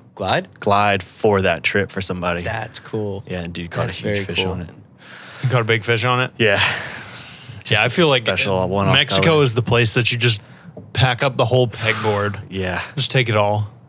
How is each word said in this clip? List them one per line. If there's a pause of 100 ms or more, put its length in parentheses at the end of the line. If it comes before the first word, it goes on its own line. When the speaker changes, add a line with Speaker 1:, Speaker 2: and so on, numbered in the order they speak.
(140)
Speaker 1:
Glide? (120)
Speaker 2:
glide
for
that
trip
for
somebody.
Speaker 1:
That's
cool.
Speaker 2:
Yeah,
and
dude
caught
Speaker 1:
That's
Speaker 2:
a
huge
Speaker 1:
very
Speaker 2:
fish
Speaker 1:
cool.
Speaker 2:
on
it. (720)
Speaker 3:
You
caught
a
big
fish
on
it?
Speaker 2:
Yeah.
Speaker 3:
Yeah, (1040)
Speaker 2:
Just
Speaker 3:
I
feel
like
Speaker 2:
special
one-off
Speaker 3:
Mexico
Speaker 2:
color.
Speaker 3:
is
the
place
that
you
just (500)
pack
up
the
whole
pegboard.
Speaker 2:
<sighs>
Yeah. (120)
Speaker 3:
Just
take
it
all. (200)